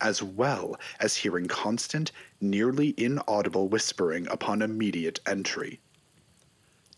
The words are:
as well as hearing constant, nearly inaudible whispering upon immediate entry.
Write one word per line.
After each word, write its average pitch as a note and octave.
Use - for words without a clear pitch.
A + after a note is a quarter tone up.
as G#2+
well G2
as -
hearing F2
constant, A#2+
nearly B2
inaudible G#2
whispering F2
upon G#2
immediate G2+
entry. F#2+